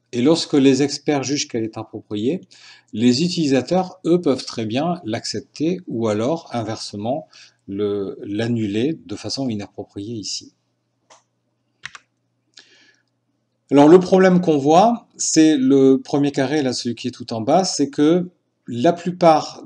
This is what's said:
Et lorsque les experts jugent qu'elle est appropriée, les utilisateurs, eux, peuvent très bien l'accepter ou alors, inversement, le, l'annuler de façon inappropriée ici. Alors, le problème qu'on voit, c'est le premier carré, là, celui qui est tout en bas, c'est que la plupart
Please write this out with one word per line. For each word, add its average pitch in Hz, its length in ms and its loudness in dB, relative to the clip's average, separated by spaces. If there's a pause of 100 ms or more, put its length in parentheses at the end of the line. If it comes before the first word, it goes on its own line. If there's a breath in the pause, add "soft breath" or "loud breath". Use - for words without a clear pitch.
(140)
Et 120 80 -2
lorsque 165 320 0
les 135 300 4
experts 139 400 -4
jugent 139 260 -6
qu'elle 113 160 -6
est 110 120 -12
appropriée, 110 640 -6 (540 loud breath)
les 123 300 2
utilisateurs, 175 840 -2
eux, 175 160 2
peuvent 135 240 -2
très 113 200 -8
bien 143 380 -4
l'accepter 117 840 -8
ou 113 220 -4
alors, 117 460 -2
inversement, 113 720 -8 (400 soft breath)
le, 101 560 -4
l'annuler 113 840 -4
de 104 120 -12
façon 127 320 -8
inappropriée 104 640 -12
ici. - 380 -12 (3250 soft breath)
Alors, 143 200 8
le 180 100 8
problème 185 400 4
qu'on 160 180 2
voit, 175 600 2
c'est 156 400 2
le 135 440 6
premier 143 300 -2
carré, 139 300 -2
là, 131 100 -2
celui 117 240 -6
qui 123 140 -8
est - 20 -6
tout 120 220 -12
en 113 80 -4
bas, 156 240 2
c'est 143 240 -2
que 165 400 2 (360)
la 123 280 0
plupart 170 720 0